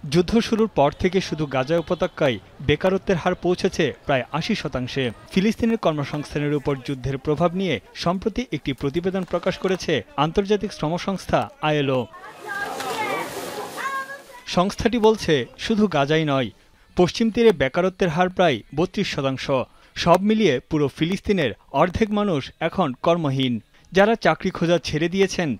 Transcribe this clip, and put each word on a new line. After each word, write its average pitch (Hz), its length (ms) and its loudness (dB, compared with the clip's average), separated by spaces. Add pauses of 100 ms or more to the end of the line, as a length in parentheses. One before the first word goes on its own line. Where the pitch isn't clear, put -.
(120)
যুদ্ধ 170 200 2 (140)
শুরুর 220 320 0
পর 143 120 4 (120)
থেকে 185 160 2 (100)
শুধু 160 160 -4 (100)
গাজা 131 300 0
উপত্যকায় 160 520 -2 (300)
বেকারত্বের 185 560 2
হার 185 120 0 (100)
পৌঁছেছে 180 400 0 (220)
প্রায় 131 180 2 (140)
আশি 180 240 -2
শতাংশে। 131 420 -4 (280)
ফিলিস্তিনের 226 520 0
কর্মসংস্থানের 147 760 -2
উপর 143 140 -2 (120)
যুদ্ধের 135 380 -6
প্রভাব 156 260 2 (100)
নিয়ে 180 140 0 (300)
সম্প্রতি 190 380 -2 (140)
একটি - 140 -6 (100)
প্রতিবেদন 175 420 -2 (100)
প্রকাশ 175 220 -2 (100)
করেছে 185 280 -2 (320)
আন্তর্জাতিক 202 520 0
শ্রম 151 160 -4 (140)
সংস্থা 180 340 -2 (280)
আইএলও। 139 320 0 (2500)
সংস্থাটি 202 500 0
বলছে, 220 280 2 (300)
শুধু 214 200 2 (120)
গাজাই 151 360 2
নয়, 131 160 0 (480)
পশ্চিম 185 380 2
তীরে 233 160 8 (100)
বেকারত্বের 180 560 0
হার 180 200 4
প্রায় 165 200 4 (220)
বত্রিশ 185 360 0
শতাংশ। 135 320 -2 (500)
সব 170 220 6 (100)
মিলিয়ে 220 260 4 (160)
পুরো 147 160 2 (100)
ফিলিস্তিনের 175 540 0 (300)
অর্ধেক 185 280 2 (120)
মানুষ 180 220 0 (260)
এখন 170 200 0 (180)
কর্মহীন। 139 500 2 (360)
যারা 202 220 6 (100)
চাকরি 175 260 2
খোঁজা 170 280 0 (100)
ছেড়ে 156 260 -2
দিয়েছেন 190 340 0 (120)